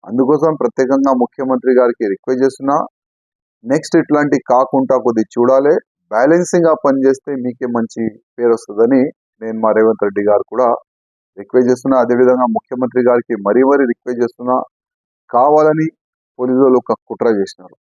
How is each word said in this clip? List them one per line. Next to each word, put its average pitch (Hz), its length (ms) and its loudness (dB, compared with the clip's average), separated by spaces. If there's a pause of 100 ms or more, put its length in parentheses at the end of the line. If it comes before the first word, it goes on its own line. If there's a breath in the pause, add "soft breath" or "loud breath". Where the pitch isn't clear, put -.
అందుకోసం 135 480 0 (100)
ప్రత్యేకంగా 135 500 0 (100)
ముఖ్యమంత్రి 131 580 -2
గారికి 117 320 0
రిక్వెస్ట్ 127 320 -4
చేస్తున్నా, 135 320 -2 (960)
నెక్స్ట్ 156 280 -2
ఇట్లాంటి 147 360 0 (160)
కాకుండా 131 440 0 (100)
కొద్ది 113 180 0 (100)
చూడాలి, 135 400 2 (400)
బ్యాలెన్సింగ్గా 165 580 2 (120)
పనిచేస్తే 135 480 0 (100)
మీకే 123 240 -8 (100)
మంచి 113 260 -6 (340)
పేరు 120 200 2
వస్తుందని 117 460 0 (400)
నేను 110 220 -8
మా 107 120 2
రేవంత్ 110 300 2
రెడ్డి 101 240 -4
గారు 101 220 2
కూడా 123 160 0 (720)
రిక్వెస్ట్ 123 300 0
చేస్తున్నా. 131 340 0
అదేవిధంగా 127 420 2 (100)
ముఖ్యమంత్రి 123 520 -4
గారికి 120 260 0 (120)
మరీ 117 240 2
మరీ 143 220 2
రిక్వెస్ట్ 120 300 -8
చేస్తున్నా, 123 340 -4 (760)
కావాలని 151 560 2 (520)
పోలీసులు 127 440 2
ఒక 117 140 -4 (120)
కుట్ర 117 200 -4 (120)
చేసినారు. - 420 -10